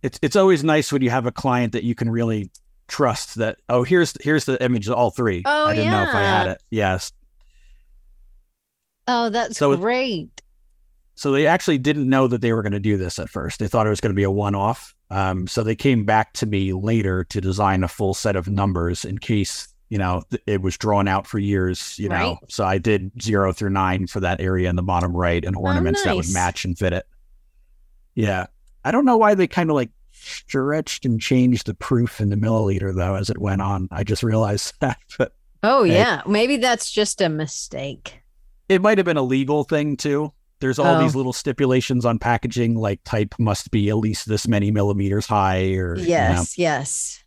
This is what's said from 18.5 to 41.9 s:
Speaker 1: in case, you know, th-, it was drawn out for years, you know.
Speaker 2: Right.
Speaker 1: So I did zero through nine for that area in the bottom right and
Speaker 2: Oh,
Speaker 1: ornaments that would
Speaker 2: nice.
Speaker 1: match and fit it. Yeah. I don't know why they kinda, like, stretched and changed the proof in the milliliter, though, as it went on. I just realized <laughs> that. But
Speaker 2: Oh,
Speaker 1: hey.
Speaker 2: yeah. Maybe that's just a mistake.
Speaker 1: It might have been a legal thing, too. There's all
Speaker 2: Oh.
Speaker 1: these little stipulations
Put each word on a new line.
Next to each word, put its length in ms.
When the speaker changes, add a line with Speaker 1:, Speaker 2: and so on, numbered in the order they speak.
Speaker 1:
in 120
case, 520
you 80
know, 320
th-, 160
it 160
was 160
drawn 300
out 180
for 140
years, 580
you 120
know. 60
Speaker 2:
Right. 220
Speaker 1:
So 160
I 120
did 340
zero 320
through 160
nine 380
for 120
that 220
area 280
in 60
the 80
bottom 320
right 280
and 120
Speaker 2:
Oh, 60
Speaker 1:
ornaments 420
that 120
would 100
Speaker 2:
nice. 80
Speaker 1:
match 320
and 120
fit 140
it. 140
Yeah. 340
I 80
don't 140
know 120
why 160
they 140
kinda, 260
like, 180
stretched 920
and 160
changed 460
the 60
proof 460
in 100
the 60
milliliter, 580
though, 220
as 140
it 80
went 240
on. 300
I 120
just 200
realized 540
<laughs> 40
that. 160
But 160
Speaker 2:
Oh, 200
Speaker 1:
hey. 100
Speaker 2:
yeah. 340
Maybe 300
that's 340
just 300
a 80
mistake. 920
Speaker 1:
It 140
might 160
have 80
been 120
a 60
legal 400
thing, 320
too. 380
There's 200
all 160
Speaker 2:
Oh. 80
Speaker 1:
these 120
little 180
stipulations 680